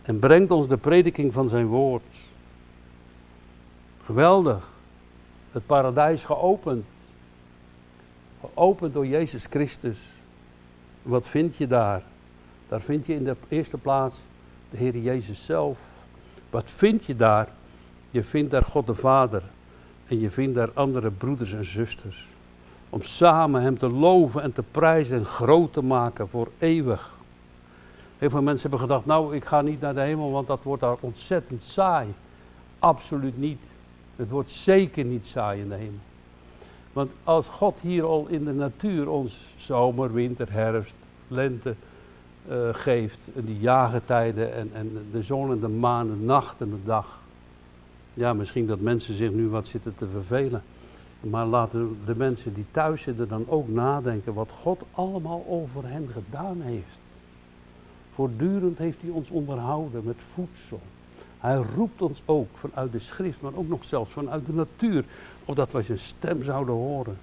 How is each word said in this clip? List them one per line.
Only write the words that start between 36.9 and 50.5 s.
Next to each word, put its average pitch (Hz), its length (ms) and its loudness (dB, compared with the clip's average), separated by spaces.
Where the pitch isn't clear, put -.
Want - 200 -2
als 165 240 4
God - 340 0
hier 170 220 0
al 156 240 0
in 156 180 -2
de 143 80 -2
natuur 143 560 -2
ons 135 280 -2
zomer, 123 560 0
winter, 120 380 -2
herfst, 110 420 -2
lente, 127 480 -4
eh, 123 240 -2
geeft, 117 480 0
en 120 100 -6
die 107 140 -6
jaargetijden 117 920 2
en, 110 200 -8
en 110 380 -10
de 113 100 -4
zon 135 300 -4
en 117 80 0
de 117 80 -2
maan, 117 400 0
de 107 180 -4
nacht 131 360 2
en 107 80 -6
de 101 160 -8
dag. 110 340 -2
Ja, 120 200 0
misschien 107 340 -2
dat 104 120 -2
mensen 110 340 -2
zich 104 180 0
nu 113 160 0
wat 107 200 -4
zitten 110 300 -10
te 104 100 -8
vervelen. 110 560 -4